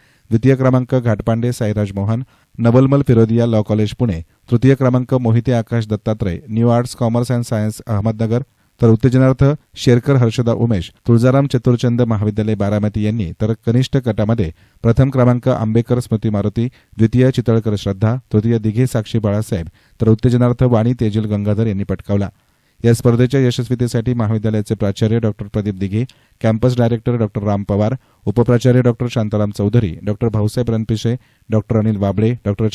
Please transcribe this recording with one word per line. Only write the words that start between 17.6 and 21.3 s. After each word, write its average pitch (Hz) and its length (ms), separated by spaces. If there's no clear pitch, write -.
श्रद्धा, 101 380
तृतीय 113 260
दिघे 110 280
साक्षी 113 320
बाळासाहेब, 101 480
तर 110 80
उत्तेजनार्थ 123 540
वाणी 120 380
तेजल 110 240
गंगाधर 104 420